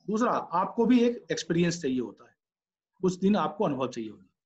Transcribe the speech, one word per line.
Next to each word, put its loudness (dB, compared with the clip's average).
दूसरा, 0
आपको -2
भी 6
एक 0
experience 0
चाहिए -2
होता -10
है, -20
कुछ 0
दिन 4
आपको -2
अनुभव -2
चाहिए -10
होता -20
है। -20